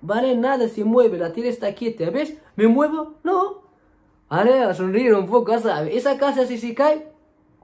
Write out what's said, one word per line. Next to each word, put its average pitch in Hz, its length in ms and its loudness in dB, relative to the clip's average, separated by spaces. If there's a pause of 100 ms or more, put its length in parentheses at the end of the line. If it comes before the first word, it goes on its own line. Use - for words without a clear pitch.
Vale, 240 340 0
nada 247 320 0
se 220 160 -6
mueve, 220 340 4
la 170 160 -6
tierra 233 160 -4
está 214 240 -4
quieta, 220 380 -6
¿ves? 302 240 -4 (200)
¿Me 214 120 4
muevo? 302 560 0
No. 381 400 -2 (680)
Vale, 226 340 2
a 190 120 0
sonreír 208 400 2
un 185 120 0
poco, 226 320 2
¿sabes? 160 360 -2
Esa 269 220 0
casa 269 280 0
si 240 140 -6
se 233 160 -8
cae, 302 360 0 (520)